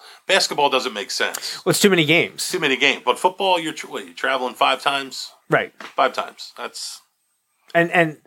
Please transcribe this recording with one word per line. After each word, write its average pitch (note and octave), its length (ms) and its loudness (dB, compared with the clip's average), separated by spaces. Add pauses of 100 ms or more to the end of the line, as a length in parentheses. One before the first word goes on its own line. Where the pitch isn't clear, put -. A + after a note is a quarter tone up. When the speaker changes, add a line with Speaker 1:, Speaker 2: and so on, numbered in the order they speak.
(260)
Speaker 1:
Basketball D#3 460 2
doesn't A#2+ 220 0
make G2 180 -8
sense. - 520 -6
Speaker 2:
Well, F#3 80 0
it's - 80 2
too G3+ 120 6
many E3+ 140 4
games. C#3+ 440 0
Speaker 1:
Too F3+ 100 -2
many C#3 160 2
games. C3 300 0
But - 140 2
football, F#3 400 0
you're D#3 140 -6
tra-, - 180 -14
what, A2 140 -10
you're E2+ 100 -20
traveling B2+ 400 -4
five C3+ 260 0
times? C#3 480 -4 (180)
Speaker 2:
Right. A2+ 260 2 (100)
Speaker 1:
Five C3 300 -2
times. - 440 -10
That's - 440 -12 (720)
Speaker 2:
And, E3+ 160 4
and, D#3+ 360 2